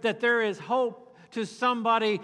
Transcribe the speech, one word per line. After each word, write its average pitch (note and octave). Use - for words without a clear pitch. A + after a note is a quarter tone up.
that G#3+
there A#3+
is G3+
hope A#3
to A3+
somebody A3+